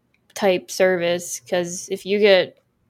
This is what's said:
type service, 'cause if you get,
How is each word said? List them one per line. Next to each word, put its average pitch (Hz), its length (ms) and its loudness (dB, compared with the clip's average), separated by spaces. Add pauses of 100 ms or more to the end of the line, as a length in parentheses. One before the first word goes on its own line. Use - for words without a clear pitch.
(340)
type 185 360 -2
service, 180 680 -2
'cause 180 500 -6
if 190 160 -10
you 202 140 0
get, 185 420 4 (280)